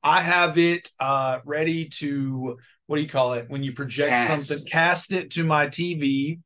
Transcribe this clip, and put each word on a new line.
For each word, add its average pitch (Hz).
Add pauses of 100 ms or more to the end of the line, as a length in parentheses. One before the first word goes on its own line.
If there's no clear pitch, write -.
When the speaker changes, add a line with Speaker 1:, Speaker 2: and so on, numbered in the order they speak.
Speaker 1:
I 170
have 170
it, 170
uh, 135
ready 156
to, 135 (260)
what 151
do 147
you 147
call 127
it? 120
When 139
you 135
project 143
Speaker 2:
Cast. 147
Speaker 1:
something, 143
cast 170
it 185
to 170
my 151
T 170
V. 143